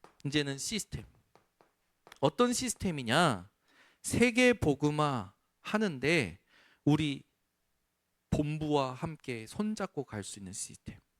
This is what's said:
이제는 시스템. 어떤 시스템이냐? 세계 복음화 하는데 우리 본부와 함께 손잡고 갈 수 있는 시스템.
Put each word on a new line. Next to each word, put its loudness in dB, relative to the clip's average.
이제는 -2
시스템. -8
어떤 4
시스템이냐? 0
세계 4
복음화 0
하는데 0
우리 2
본부와 0
함께 -8
손잡고 -6
갈 -8
수 -14
있는 -12
시스템. -14